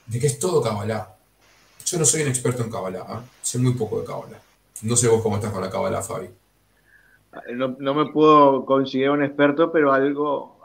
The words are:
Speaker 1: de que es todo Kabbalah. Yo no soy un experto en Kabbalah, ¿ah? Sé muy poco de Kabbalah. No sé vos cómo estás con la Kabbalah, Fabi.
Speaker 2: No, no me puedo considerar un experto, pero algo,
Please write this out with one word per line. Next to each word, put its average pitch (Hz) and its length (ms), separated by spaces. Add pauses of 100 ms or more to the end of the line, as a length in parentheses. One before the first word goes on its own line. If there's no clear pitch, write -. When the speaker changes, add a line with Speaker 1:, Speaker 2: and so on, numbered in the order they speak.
Speaker 1:
de 113 140
que 147 80
es 131 120
todo 170 220
Kabbalah. 107 540 (680)
Yo 180 120
no 160 80
soy 156 180
un 143 40
experto 123 360
en 107 60
Kabbalah, 92 380
¿ah? - 180 (160)
Sé - 160
muy 123 160
poco 110 280
de - 40
Kabbalah. - 360 (400)
No 113 140
sé 117 120
vos 110 140
cómo 101 160
estás 101 140
con 95 100
la 95 80
Kabbalah, 95 320
Fabi. - 260 (1300)
Speaker 2:
No, 127 260
no 139 140
me 151 180
puedo 147 540
considerar 135 460
un 147 120
experto, 143 480
pero 147 220
algo, 139 720